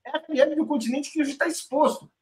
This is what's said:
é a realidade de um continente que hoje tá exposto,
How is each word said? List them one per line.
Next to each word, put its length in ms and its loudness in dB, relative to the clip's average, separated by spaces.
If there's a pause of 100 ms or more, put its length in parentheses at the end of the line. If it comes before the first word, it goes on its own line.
é 60 2
a 100 4
realidade 360 0
de 40 0
um 60 -2
continente 440 -4
que 120 -2
hoje 120 -4
tá 120 -2
exposto, 640 -2 (120)